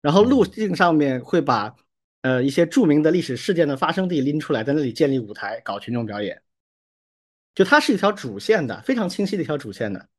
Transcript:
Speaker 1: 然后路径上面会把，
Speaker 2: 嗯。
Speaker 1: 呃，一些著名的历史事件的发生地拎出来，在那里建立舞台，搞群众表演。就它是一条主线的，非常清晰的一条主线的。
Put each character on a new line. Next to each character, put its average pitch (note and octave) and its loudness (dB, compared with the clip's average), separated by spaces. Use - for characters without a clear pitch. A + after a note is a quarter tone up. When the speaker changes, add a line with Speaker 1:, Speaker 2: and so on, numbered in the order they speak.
Speaker 1:
然 D3 0
后 G3+ 8
路 B3 4
径 G#3+ -4
上 E3+ 4
面 C#3 2
会 E3 0
把， A2+ 0
Speaker 2:
嗯。 C3 0
Speaker 1:
呃， B2 0
一 C#3 0
些 E3+ 2
著 F3+ 2
名 D3+ 4
的 D#3 4
历 F3 2
史 B2+ -6
事 F#3+ -4
件 E3 2
的 C#3+ -2
发 D3+ -2
生 F#3 -2
地 E3 -2
拎 D3 0
出 D3 -4
来， A2+ -2
在 C#3 -2
那 D3+ 0
里 B2 -4
建 C#3+ 2
立 C3 0
舞 G#2 -8
台， A2 -8
搞 G2+ -8
群 A#2 -8
众 A#2+ -4
表 G#2 -8
演。 - -8
就 F#3+ 2
它 D4 6
是 D4 0
一 G#3 2
条 G3+ 0
主 A#2 -10
线 G3 0
的， G#2 -8
非 C4 -2
常 G#3+ -2
清 G3 -4
晰 G3+ -4
的 E3+ -4
一 - -2
条 D3 -4
主 A2 -10
线 G#2 -6
的。 - -12